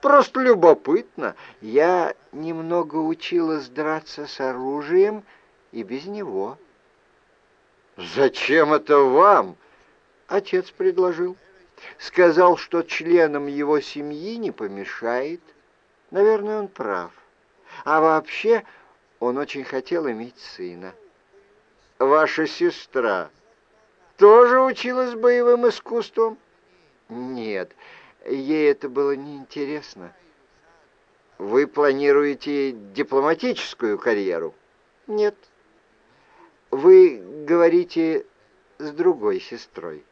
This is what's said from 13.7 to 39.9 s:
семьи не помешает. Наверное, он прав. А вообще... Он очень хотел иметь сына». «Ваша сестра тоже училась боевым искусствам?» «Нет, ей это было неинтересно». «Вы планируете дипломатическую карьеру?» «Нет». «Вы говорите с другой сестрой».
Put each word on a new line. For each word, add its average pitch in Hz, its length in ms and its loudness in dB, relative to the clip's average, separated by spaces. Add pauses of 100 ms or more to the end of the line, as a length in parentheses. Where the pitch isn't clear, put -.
семьи 147 560 -12
не 220 140 -8
помешает. 170 920 -8 (720)
Наверное, 214 500 0
он 196 80 -8
прав. 98 440 -8 (720)
А 156 160 2
вообще... 160 640 0 (560)
Он 123 160 -4
очень 139 280 -8
хотел 143 460 -6
иметь 117 280 -12
сына». 90 560 -16 (1040)
«Ваша 151 480 2
сестра 113 840 -4 (840)
тоже 240 440 8
училась 254 540 -2
боевым 240 540 2
искусствам?» 226 680 -4 (680)
«Нет, 110 640 -8 (540)
ей 143 440 0
это 139 180 -4
было 143 260 -2
неинтересно». 139 1000 -12 (1300)
«Вы 113 280 0
планируете 143 1040 0
дипломатическую 135 1300 -4
карьеру?» 92 560 -4 (520)
«Нет». 208 300 -2 (1400)
«Вы 156 500 6 (240)
говорите 170 800 0 (540)
с 147 140 -12
другой 143 480 0
сестрой». 87 720 -16